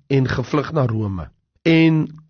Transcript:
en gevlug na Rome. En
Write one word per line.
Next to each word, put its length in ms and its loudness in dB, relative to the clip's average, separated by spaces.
en 200 2
gevlug 440 -4
na 140 0
Rome. 440 -4
En 440 4